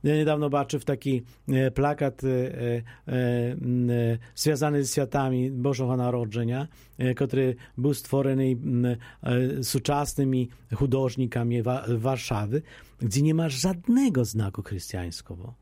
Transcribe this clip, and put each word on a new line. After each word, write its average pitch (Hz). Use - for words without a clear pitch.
Ja 147
niedawno 151
baczył 143
taki, 131
e, 131
plakat, 139
e, 135
e, 120
m, 123
e, 117
związany 147
ze 135
światami 131
Bożego 127
Narodzenia, 123
e, 127
który 127
był 139
stworzony, 135
m, 127
e, 123
współczesnymi 135
hudожникami 120
Wa-, 127
Warszawy, 117
gdzie 117
nie 156
ma 165
żadnego 175
znaku 101
chrześcijańskiego. 90